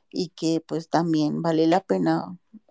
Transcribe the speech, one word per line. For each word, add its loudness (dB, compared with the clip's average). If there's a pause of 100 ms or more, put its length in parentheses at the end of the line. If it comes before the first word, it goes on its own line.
(120)
y -6
que, -2
pues, -8
también 0
vale 2
la 4
pena -2 (340)